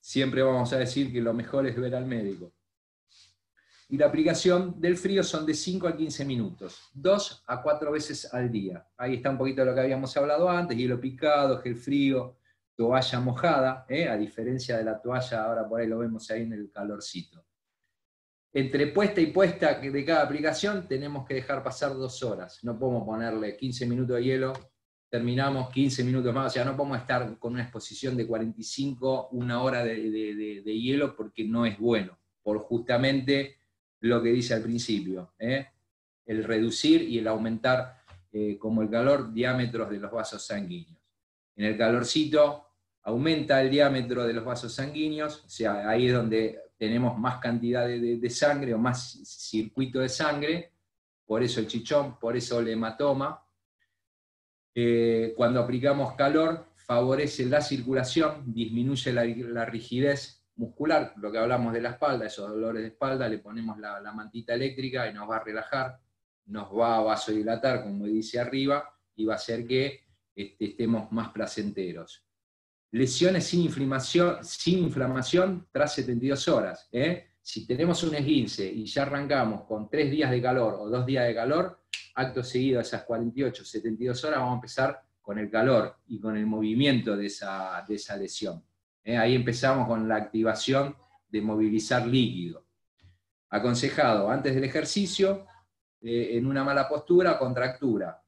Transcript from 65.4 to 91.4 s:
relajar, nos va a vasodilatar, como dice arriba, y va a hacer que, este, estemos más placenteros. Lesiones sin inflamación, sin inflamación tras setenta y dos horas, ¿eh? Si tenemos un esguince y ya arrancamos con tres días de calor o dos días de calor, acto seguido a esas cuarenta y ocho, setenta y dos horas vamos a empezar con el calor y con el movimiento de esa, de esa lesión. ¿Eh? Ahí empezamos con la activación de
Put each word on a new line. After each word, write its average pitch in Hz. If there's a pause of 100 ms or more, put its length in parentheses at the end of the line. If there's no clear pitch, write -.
relajar, 110 (460)
nos 101
va 113
a 110
vasodilatar, 110
como 101
dice 107
arriba, 135 (200)
y 107
va 110
a 104
hacer 117
que, 131 (300)
este, 101
estemos 113
más 110
placenteros. 98 (680)
Lesiones 156
sin 175
inflamación, 135
sin 180
inflamación 160
tras 143
setenta 123
y 135
dos 139
horas, 104
¿eh? 156 (120)
Si -
tenemos 165
un 160
esguince 131
y 107
ya 139
arrancamos 135
con 107
tres 147
días 143
de 123
calor 120
o 104
dos 123
días 123
de 117
calor, 143 (320)
acto 127
seguido 127
a 113
esas -
cuarenta 117
y 139
ocho, 117
setenta 110
y -
dos 123
horas 151
vamos 123
a 120
empezar 131 (160)
con 104
el 104
calor 113
y 113
con 107
el 107
movimiento 110
de 101
esa, 95
de 104
esa 101
lesión. 92 (420)
¿Eh? 120
Ahí 120
empezamos 127
con 110
la 110
activación 113 (320)
de 107